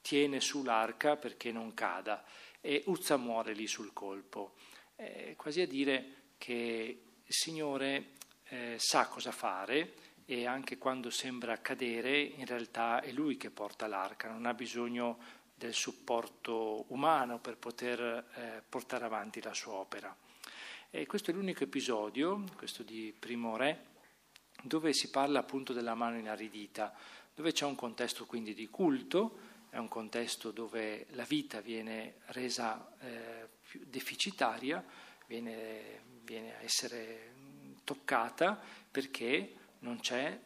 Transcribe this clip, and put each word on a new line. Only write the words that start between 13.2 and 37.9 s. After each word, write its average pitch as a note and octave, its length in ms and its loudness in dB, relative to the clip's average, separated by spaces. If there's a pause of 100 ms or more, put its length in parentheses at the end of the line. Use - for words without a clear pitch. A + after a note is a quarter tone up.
che - 140 -6
porta G#2 360 -4
l'arca, G2 440 -2
non A2+ 160 -4
ha A#2+ 80 2
bisogno A#2+ 640 0 (360)
del A#2 200 -6
supporto A2+ 1160 0
umano C3 500 4
per A#2 180 -6
poter, A#2+ 440 -2
eh, A#2 680 -4
portare - 380 -4
avanti A2 380 -2
la A2 100 -6
sua - 200 -6
opera. F#2+ 420 -6 (760)
E D#3 160 -2
questo G3+ 240 -2
è E3 40 4
l'unico F#3 300 0
episodio, C3 800 2 (120)
questo - 260 -8
di A2 360 -8
Primo A#2 380 -2
Re, C#3+ 300 2 (760)
dove D#3 300 4
si - 180 4
parla C#3 300 6
appunto C3+ 320 -2
della A#2 220 0
mano A#2 220 2
inaridita, G#2+ 800 -4 (400)
dove D#3 180 2
c'è D3+ 120 4
un C#3+ 100 2
contesto A#2+ 500 -2
quindi A2 300 -4
di G#2 140 -8
culto, F3 880 2 (140)
è - 80 -4
un A2+ 100 -2
contesto A#2 600 -2
dove G#2+ 600 -4
la A#2+ 140 -6
vita C#3 360 0
viene A2 560 -6 (100)
resa, A#2+ 760 -2
eh, A#2 480 -10 (180)
più - 180 -14
deficitaria, C3 1000 0 (440)
viene, A2 760 -8 (220)
viene A2+ 340 -8
a - 60 -12
essere A2+ 720 -2 (500)
toccata C#3+ 800 4 (280)